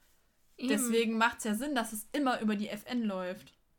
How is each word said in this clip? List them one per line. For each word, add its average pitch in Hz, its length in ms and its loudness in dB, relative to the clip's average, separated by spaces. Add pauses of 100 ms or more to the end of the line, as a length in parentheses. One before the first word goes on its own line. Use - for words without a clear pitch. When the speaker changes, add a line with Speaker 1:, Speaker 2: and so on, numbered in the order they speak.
(560)
Speaker 1:
Eben. 254 140 -4
Speaker 2:
Deswegen 226 480 2
macht's 233 260 2
ja 214 100 2
Sinn, 277 200 -2
dass 226 180 0
es 214 200 -10
immer 269 280 0
über 214 160 2
die 208 120 -4
F 208 180 -8
N 240 180 -2
läuft. 190 480 -4 (260)